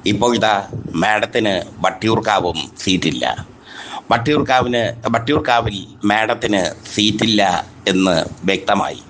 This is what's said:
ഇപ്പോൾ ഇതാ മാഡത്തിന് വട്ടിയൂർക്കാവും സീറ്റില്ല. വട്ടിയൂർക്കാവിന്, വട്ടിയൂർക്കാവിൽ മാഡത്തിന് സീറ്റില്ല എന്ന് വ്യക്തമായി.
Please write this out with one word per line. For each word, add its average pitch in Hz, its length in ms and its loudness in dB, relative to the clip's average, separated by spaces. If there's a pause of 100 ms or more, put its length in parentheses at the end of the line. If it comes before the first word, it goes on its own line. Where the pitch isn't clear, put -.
ഇപ്പോൾ 107 300 2
ഇതാ 107 220 2 (400)
മാഡത്തിന് 107 580 0 (260)
വട്ടിയൂർക്കാവും 98 760 0 (200)
സീറ്റില്ല. 80 460 0 (840)
വട്ടിയൂർക്കാവിന്, 123 720 2 (260)
വട്ടിയൂർക്കാവിൽ 117 680 0 (280)
മാഡത്തിന് 110 560 2 (260)
സീറ്റില്ല 107 560 2 (440)
എന്ന് 95 280 2 (300)
വ്യക്തമായി. 92 640 0